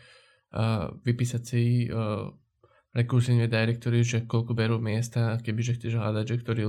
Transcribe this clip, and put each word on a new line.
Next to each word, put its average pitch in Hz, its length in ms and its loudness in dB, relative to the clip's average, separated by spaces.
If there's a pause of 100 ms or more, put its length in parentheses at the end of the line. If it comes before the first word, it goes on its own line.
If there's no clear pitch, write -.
(540)
a, 110 400 0
vypísať 120 480 -2
si, 120 480 0
e, 110 100 -4 (920)
rekurzívne 120 560 2
directory, 117 560 2
že 117 240 -2
koľko 117 240 0
berú 113 240 0
miesta, 113 640 -2
kebyže 117 400 -2
chceš 117 160 -2
hľadať, 107 320 0
že 117 80 0
ktorý 117 320 -2